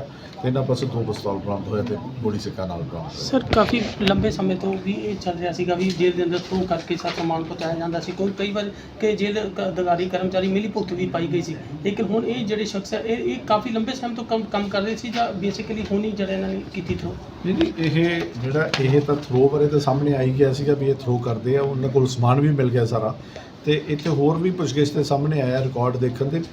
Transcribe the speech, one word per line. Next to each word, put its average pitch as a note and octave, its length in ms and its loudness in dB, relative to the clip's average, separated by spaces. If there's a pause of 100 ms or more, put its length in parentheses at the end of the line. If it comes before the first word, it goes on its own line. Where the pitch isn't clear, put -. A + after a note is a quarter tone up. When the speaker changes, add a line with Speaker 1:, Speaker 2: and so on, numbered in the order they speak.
(420)
Speaker 1:
ਤੇ B2+ 60 0
ਇਹਨਾਂ C3 140 0
ਪਾਸੋਂ B2 260 0
ਦੋ A2 240 -2
ਪਿਸਤੌਲ G2 240 -4
ਬਰਾਮਦ F#2+ 320 -6
ਹੋਏ G#2 140 0
ਤੇ G#2 140 -4 (260)
ਗੋਲੀ G#2 160 0
ਸਿੱਕਾ F#2+ 280 -6
ਨਾਲ E2+ 160 -6
ਬਰਾਮਦ D#2+ 240 -8
ਹੋਇਆ। - 180 -10
Speaker 2:
ਸਰ, C4 180 0 (120)
ਕਾਫੀ A3+ 280 4 (180)
ਲੰਬੇ G3+ 300 4
ਸਮੇਂ F#3+ 260 0
ਤੋਂ G3 180 -2 (100)
ਵੀ G3 80 -2
ਇਹ G#3+ 240 -4
ਚੱਲ F3+ 220 -4
ਰਿਹਾ F3 140 -2
ਸੀਗਾ F3+ 220 0
ਵੀ F#3 160 2
ਜੇਲ੍ਹ F3 260 2
ਦੇ F3 80 0
ਅੰਦਰ F3 140 0
ਥਰੋ F#3 300 -2
ਕਰਕੇ E3 280 -2
ਸਰ E3+ 120 -6
ਸਮਾਨ E3 360 -2
ਪਹੁੰਚਾਇਆ E3 300 -4
ਜਾਂਦਾ E3 260 -2
ਸੀ। F3+ 120 -6
ਕੋਈ, G3 260 -2
ਕਈ G3+ 140 -2
ਵਾਰ G3+ 180 -2 (300)
ਕਿ G#3+ 160 2
ਜੇਲ੍ਹ G#3 240 0
ਕ-, G3 280 -4
ਅਧਿਕਾਰੀ F3+ 400 0
ਕਰਮਚਾਰੀ F#3 400 0
ਮਿਲੀ G3+ 200 0
ਭੁਗਤ G3 240 -4
ਵੀ F3+ 140 -2
ਪਾਈ E3+ 200 -2
ਗਈ E3 160 0
ਸੀ, - 140 -8 (280)
ਲੇਕਿਨ G3+ 220 0
ਹੁਣ A3 180 0
ਇਹ A#3 220 -2
ਜਿਹੜੇ G#3 180 -2
ਸ਼ਖਸ G3 300 -6
ਹੈ - 60 -2
ਇਹ, A3+ 160 -2
ਇਹ A#3+ 300 -2
ਕਾਫੀ G#3+ 240 2
ਲੰਬੇ A3+ 220 -2
ਸਮੇਂ A#3+ 240 -6
ਤੋਂ A#3+ 80 -8
ਕੰਮ, A3+ 180 0
ਕੰਮ G3+ 260 -2
ਕਰ G3 140 0
ਰਹੇ G#3+ 140 -2
ਸੀ A#3+ 120 -10
ਜਾਂ A3 380 -2
basically G#3+ 460 -4
ਹੁਣ G3+ 120 2
ਹੀ A3 60 -2
ਜਿਹੜਾ F#3+ 220 -2
ਇਹਨਾਂ F#3+ 160 -2
ਨੇ F#3+ 140 -4 (120)
ਕੀਤੀ F3 200 -4
ਥਰੋ? F3 220 -6 (300)
Speaker 1:
ਨਹੀਂ, G3 100 2
ਨਹੀਂ, E4 220 2
ਇਹ E3 440 2 (200)
ਜਿਹੜਾ, C#3+ 280 0 (100)
ਇਹ C3+ 200 6
ਤਾਂ C#3+ 160 2
ਥਰੋ C3 320 4
ਬਾਰੇ D3 180 4
ਤਾਂ D3 140 4
ਸਾਹਮਣੇ C#3+ 340 2
ਆ C3 80 2
ਹੀ C3 160 2
ਗਿਆ C3+ 140 6
ਸੀਗਾ C#3+ 220 2
ਵੀ C3+ 120 0
ਇਹ C3+ 80 4
ਥਰੋ B2 240 0
ਕਰਦੇ A#2+ 380 0
ਆ। C#3 60 4
ਉਹਨਾਂ C3+ 260 0
ਕੋਲ C3 180 6
ਸਮਾਨ A#2+ 340 4
ਵੀ D3 100 6
ਮਿਲ C3+ 200 4
ਗਿਆ A#2+ 160 4
ਸਾਰਾ। A#2 280 0 (500)
ਤੇ D3+ 240 2
ਇੱਥੇ D#3 220 0
ਹੋਰ D3 280 4
ਵੀ F#3 120 2
ਪੁੱਛਗਿੱਛ D3 400 2
ਦੇ D3+ 140 2
ਸਾਹਮਣੇ D3 360 2
ਆਇਆ C3 240 2
ਰਿਕਾਰਡ B2 320 0
ਦੇਖਣ B2 280 0
ਦੇ, D#3+ 180 0 (100)